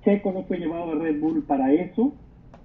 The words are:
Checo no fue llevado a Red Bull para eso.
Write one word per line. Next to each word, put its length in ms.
Checo 280
no 120
fue 140
llevado 340
a 40
Red 240
Bull 240
para 280
eso. 420